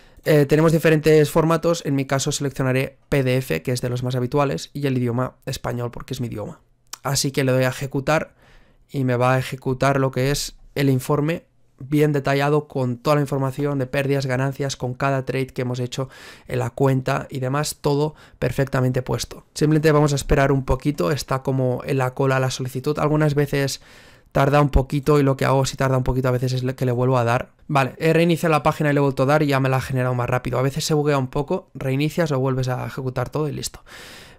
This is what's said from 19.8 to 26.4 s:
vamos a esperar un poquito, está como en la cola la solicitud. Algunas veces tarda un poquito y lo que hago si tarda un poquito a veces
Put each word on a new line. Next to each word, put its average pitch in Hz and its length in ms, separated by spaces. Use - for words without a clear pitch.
vamos 147 220
a - 20
esperar 139 380
un 135 100
poquito, 151 480
está 135 320
como 131 400
en 143 140
la 127 160
cola 135 260
la 131 100
solicitud. 131 480
Algunas 151 380
veces 139 460
tarda 139 300
un 143 80
poquito 147 500
y 143 40
lo 135 120
que 135 80
hago 135 220
si - 100
tarda 131 220
un 131 80
poquito 131 240
a - 20
veces 127 220